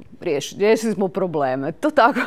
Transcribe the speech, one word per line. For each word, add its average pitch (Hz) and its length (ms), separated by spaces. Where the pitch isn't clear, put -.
Riješi-, 143 380
riješili 214 340
smo 190 140
probleme.” 147 640
To 294 200
tako 226 360